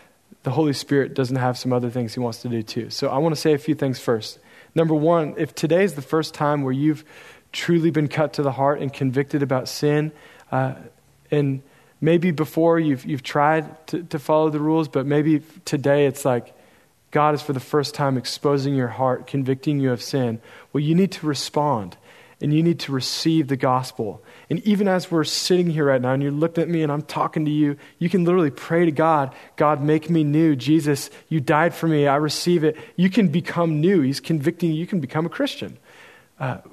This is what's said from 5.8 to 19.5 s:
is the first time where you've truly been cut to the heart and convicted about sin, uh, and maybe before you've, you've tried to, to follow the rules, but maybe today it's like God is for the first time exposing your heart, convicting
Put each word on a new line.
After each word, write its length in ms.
is 100
the 80
first 300
time 300
where 100
you've 320
truly 380
been 180
cut 260
to 80
the 100
heart 280
and 120
convicted 500
about 260
sin, 420
uh, 240
and 320
maybe 300
before 500
you've, 240
you've 180
tried 680
to, 160
to 140
follow 320
the 100
rules, 280
but 180
maybe 360
today 420
it's 180
like 300
God 240
is 80
for 100
the 80
first 340
time 220
exposing 580
your 140
heart, 380
convicting 540